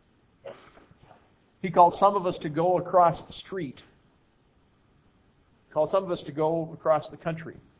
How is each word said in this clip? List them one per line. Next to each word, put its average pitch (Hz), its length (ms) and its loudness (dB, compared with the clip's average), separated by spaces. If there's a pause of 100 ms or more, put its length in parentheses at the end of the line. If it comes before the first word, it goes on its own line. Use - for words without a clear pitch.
(1600)
He 190 100 -4
calls 175 280 6
some 196 160 4
of 190 100 -2
us 185 140 -4
to 170 100 -8
go 165 300 0
across 165 460 2
the - 80 -20
street. - 500 -12 (1900)
He - 60 -20
calls 151 160 0
some 196 140 0
of 180 60 -10
us 175 120 -4
to 151 100 -14
go 160 400 -2
across 156 360 -2
the 147 80 -18
country. - 400 -10 (240)